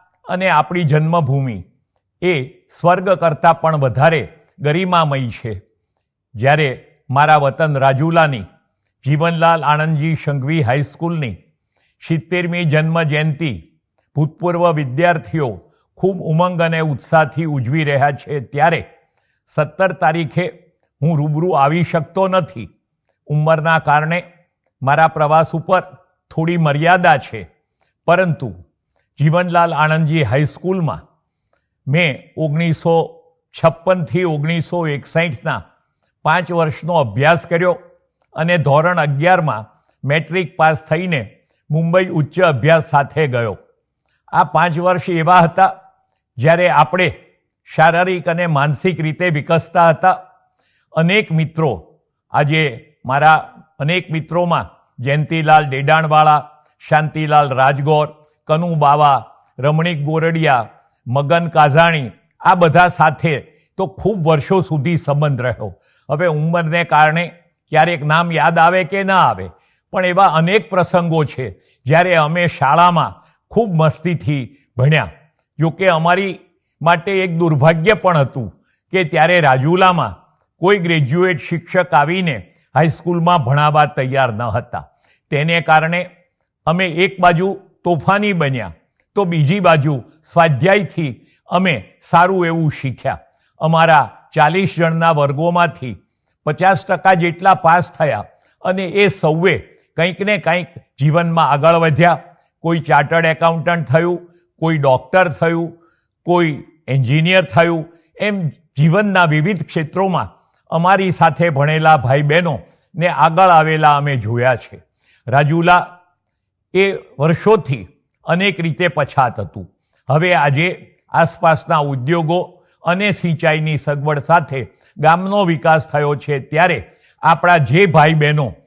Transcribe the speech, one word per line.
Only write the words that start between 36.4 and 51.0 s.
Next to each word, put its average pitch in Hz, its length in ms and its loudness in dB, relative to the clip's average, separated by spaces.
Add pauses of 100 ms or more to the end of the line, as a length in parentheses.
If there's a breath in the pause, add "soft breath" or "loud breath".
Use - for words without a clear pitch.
વર્ષનો 165 420 -4
અભ્યાસ 147 520 0
કર્યો 175 320 -2 (560)
અને 175 240 -2
ધોરણ 160 420 2
અગિયારમાં 147 680 0 (420)
મેટ્રિક 160 500 -4
પાસ 160 300 0
થઈને 156 500 -4 (340)
મુંબઈ 165 380 0
ઉચ્ચ 160 320 -4
અભ્યાસ 156 480 2
સાથે 147 380 0
ગયો. 117 300 -4 (720)
આ 175 160 2
પાંચ 165 360 0
વર્ષ 180 300 0
એવા 175 300 4
હતા, 170 400 2 (580)
જ્યારે 170 320 2
આપણે 151 440 2 (600)
શારીરિક 170 540 2
અને 170 180 -2
માનસિક 151 540 -2
રીતે 160 280 -4
વિકસતા 170 600 0
હતા. 185 220 2 (800)
અનેક 175 400 0